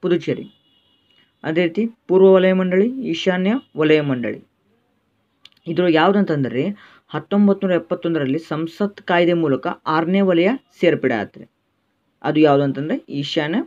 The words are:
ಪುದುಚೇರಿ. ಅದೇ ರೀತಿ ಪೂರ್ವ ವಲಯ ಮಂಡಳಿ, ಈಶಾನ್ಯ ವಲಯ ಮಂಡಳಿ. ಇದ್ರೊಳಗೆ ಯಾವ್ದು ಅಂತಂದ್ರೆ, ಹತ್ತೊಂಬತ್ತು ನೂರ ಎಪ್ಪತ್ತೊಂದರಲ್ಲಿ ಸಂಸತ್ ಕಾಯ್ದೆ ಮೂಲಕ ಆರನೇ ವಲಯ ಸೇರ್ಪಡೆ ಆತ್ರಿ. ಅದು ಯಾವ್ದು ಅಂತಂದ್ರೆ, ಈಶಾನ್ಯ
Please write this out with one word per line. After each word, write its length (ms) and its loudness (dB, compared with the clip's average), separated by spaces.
ಪುದುಚೇರಿ. 500 -4
ಅದೇ 180 -2
ರೀತಿ 240 -2
ಪೂರ್ವ 460 2
ವಲಯ 200 4
ಮಂಡಳಿ, 360 0
ಈಶಾನ್ಯ 680 -2
ವಲಯ 240 2
ಮಂಡಳಿ. 440 -4
ಇದ್ರೊಳಗೆ 300 0
ಯಾವ್ದು 220 4
ಅಂತಂದ್ರೆ, 500 -2
ಹತ್ತೊಂಬತ್ತು 580 0
ನೂರ 100 0
ಎಪ್ಪತ್ತೊಂದರಲ್ಲಿ 640 -2
ಸಂಸತ್ 640 -6
ಕಾಯ್ದೆ 300 2
ಮೂಲಕ 340 0
ಆರನೇ 340 0
ವಲಯ 300 2
ಸೇರ್ಪಡೆ 340 0
ಆತ್ರಿ. 320 -8
ಅದು 180 0
ಯಾವ್ದು 240 4
ಅಂತಂದ್ರೆ, 440 -4
ಈಶಾನ್ಯ 580 -4